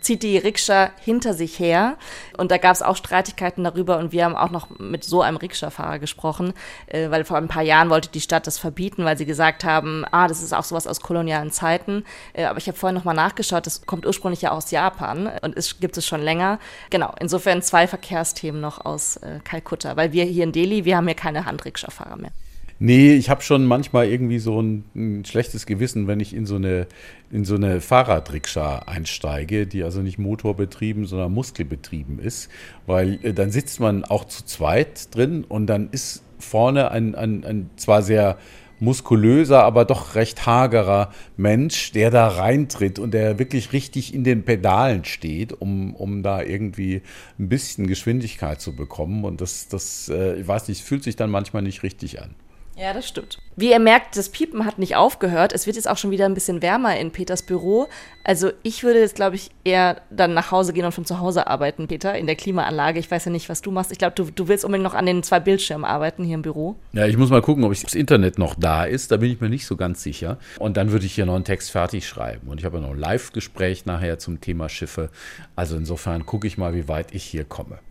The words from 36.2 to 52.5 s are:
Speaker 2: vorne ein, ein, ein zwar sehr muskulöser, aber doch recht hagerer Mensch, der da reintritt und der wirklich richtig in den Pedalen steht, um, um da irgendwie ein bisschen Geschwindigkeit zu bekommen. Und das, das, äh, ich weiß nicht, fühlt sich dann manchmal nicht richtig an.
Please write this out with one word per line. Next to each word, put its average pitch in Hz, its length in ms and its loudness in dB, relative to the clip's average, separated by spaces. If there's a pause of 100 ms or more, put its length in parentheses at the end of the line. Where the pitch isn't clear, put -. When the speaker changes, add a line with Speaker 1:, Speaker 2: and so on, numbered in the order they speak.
Speaker 2:
vorne 127 500 2
ein, 113 240 0
ein, 110 300 -4
ein 95 320 -6
zwar 107 260 6
sehr 101 360 4 (420)
muskulöser, 127 840 6
aber 113 220 8
doch - 320 0
recht - 280 0
hagerer 107 680 4 (240)
Mensch, 113 560 2
der 110 180 4
da 117 160 8
reintritt 101 720 2
und 107 160 -4
der 107 240 2
wirklich 127 340 -2
richtig 135 400 -4
in 131 120 -2
den 120 200 4
Pedalen 101 600 2
steht, 82 480 -6
um, 95 420 -4
um 98 300 -6
da 98 180 -2
irgendwie 95 600 -4 (360)
ein 98 100 -2
bisschen 104 380 -2
Geschwindigkeit 95 760 -2
zu - 140 -10
bekommen. 80 500 -6
Und 85 160 -6
das, - 280 -8
das, - 400 -8
äh, 90 320 -2
ich 90 80 -10
weiß 101 180 -2
nicht, 104 160 -8
fühlt 139 220 -4
sich 117 100 -4
dann 107 160 -2
manchmal 101 320 -2
nicht 98 220 -6
richtig - 360 -10
an. - 140 -18 (420)